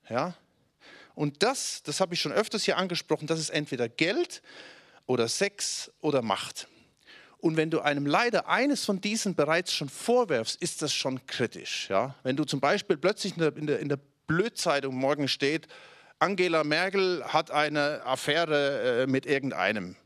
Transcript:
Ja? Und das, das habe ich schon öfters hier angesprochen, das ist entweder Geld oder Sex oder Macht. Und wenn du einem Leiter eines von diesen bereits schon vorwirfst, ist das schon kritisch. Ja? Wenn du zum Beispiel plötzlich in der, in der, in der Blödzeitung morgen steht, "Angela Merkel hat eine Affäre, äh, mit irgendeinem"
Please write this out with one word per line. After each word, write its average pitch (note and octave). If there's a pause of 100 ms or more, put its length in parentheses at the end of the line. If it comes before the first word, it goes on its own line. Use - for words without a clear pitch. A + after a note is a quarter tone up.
Ja? D3 (800)
Und D3
das, -
das D3
habe F3
ich E3
schon F#3
öfters G#3
hier -
angesprochen, E3+
das D#3+
ist D#3
entweder C3
Geld G#3 (640)
oder A#2
Sex - (100)
oder C#3
Macht. - (720)
Und D#3+
wenn D#3+
du D#3+
einem C#3+
Leiter G3
eines A#3+
von G3
diesen G#3
bereits D#3
schon C#3+
vorwirfst, F#3
ist -
das D3
schon C3
kritisch. -
Ja? A2+
Wenn C3
du D3+
zum D3
Beispiel E3+
plötzlich F#3
in E3+
der, D3
in C#3+
der, C#3
in C#3+
der C#3 (280)
Blödzeitung D#3
morgen C3+
steht, D3+ (500)
"Angela F3
Merkel F3+
hat E3
eine D3
Affäre, C#3
äh, C3
mit C3
irgendeinem" G#2+